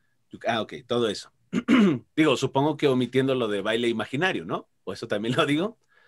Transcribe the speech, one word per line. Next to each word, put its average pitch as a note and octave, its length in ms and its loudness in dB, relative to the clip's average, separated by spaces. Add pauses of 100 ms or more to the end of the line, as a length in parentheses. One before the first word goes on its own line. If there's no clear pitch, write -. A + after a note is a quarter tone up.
(300)
Yo, G2 160 -18
ah, A2+ 160 -2
ok, F#2 120 -12 (120)
todo A#2+ 220 0
eso. - 240 -8 (200)
<clears throat> G3+ 640 2
Digo, D3+ 200 4
supongo C#3+ 400 0
que C#3+ 120 2
omitiendo C3 460 2
lo A#2+ 140 0
de G2+ 120 -2
baile A#2 280 0
imaginario, A#2 560 -2
¿no? C#3 240 -8 (160)
¿O F#2+ 80 -8
eso A2+ 160 -10
también A2+ 280 -2
lo D#3+ 100 2
digo? D#3+ 320 -2 (300)